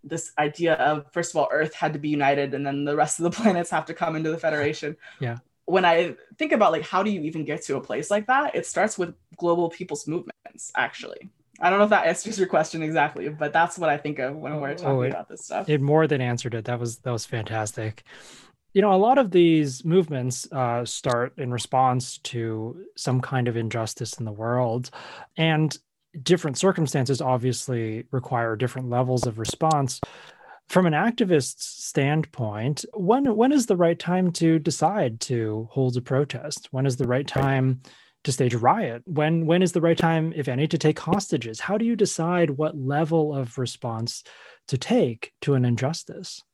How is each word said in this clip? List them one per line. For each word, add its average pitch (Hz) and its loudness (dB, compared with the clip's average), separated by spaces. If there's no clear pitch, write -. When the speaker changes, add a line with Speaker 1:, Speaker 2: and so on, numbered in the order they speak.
Speaker 1:
this 160 -10
idea 151 0
of, 143 0
first 170 -4
of 165 -2
all, 147 2
Earth 156 0
had 156 -2
to 151 -6
be 151 -4
united 139 2
and 139 -4
then 143 -4
the 147 -2
rest 156 0
of 165 -4
the 170 2
<laughs> 226 -6
planets 175 2
have 156 -2
to 165 -10
come 160 -4
into 156 -2
the 160 -4
Federation. 151 -2
Speaker 2:
Yeah. 120 -6
Speaker 1:
When 180 4
I 170 4
think 311 0
about, 202 6
like, 160 -2
how 190 0
do 214 0
you 185 -2
even 156 -4
get 147 -6
to 139 -2
a 123 -2
place 135 -6
like 208 0
that? 277 2
It 165 -2
starts 196 -2
with 175 -4
global 170 2
people's - -8
movements, - -10
actually. - -6
I 175 4
don't 196 4
know 208 8
if 208 2
that 190 4
answers 190 -2
your 185 2
question 160 0
exactly, 151 0
but 151 -4
that's 165 2
what 165 0
I 147 2
think 147 -6
of 135 -4
when 151 -6
we're 143 -4
Speaker 2:
Oh, - -4
Speaker 1:
talking 135 0
Speaker 2:
it, 131 0
Speaker 1:
about - -10
this - -18
stuff. 104 -6
Speaker 2:
it 151 2
more 151 4
than 147 0
answered 120 -2
it. 113 -6
That 120 -4
was, 117 -6
that 127 -6
was 117 -4
fantastic. 110 -6
You 196 6
know, 202 6
a 185 6
lot 226 6
of 240 4
these 160 4
movements, 156 0
uh, 120 0
start 120 -2
in 131 -4
response 127 0
to 113 -6
some 127 0
kind 123 0
of 117 -2
injustice 113 -4
in 117 -6
the 107 -8
world, 120 -2
and 160 2
different 165 0
circumstances 147 0
obviously 120 -2
require 120 -2
different 127 -4
levels 127 2
of 110 -4
response. 143 0
From 180 4
an 165 4
activist's 180 0
standpoint, 139 -2
when, 226 2
when 233 4
is 277 4
the 196 2
right 170 4
time 180 0
to 160 4
decide 156 0
to 113 -2
hold 127 0
a 120 -2
protest? - -4
When 131 -2
is 127 0
the 131 0
right 123 2
Speaker 3:
Right. 139 2
Speaker 2:
time 131 2
to 135 -2
stage 123 0
a 120 -2
riot? 123 2
When, 160 2
when 175 4
is 180 2
the 175 2
right 165 4
time, 165 2
if 151 -4
any, 135 0
to 165 -2
take 151 2
hostages? 147 -4
How 208 -2
do 226 0
you 233 0
decide 175 2
what 151 -2
level 151 0
of 131 -6
response 117 -6
to 139 -2
take 147 0
to 143 2
an 127 4
injustice? 131 -2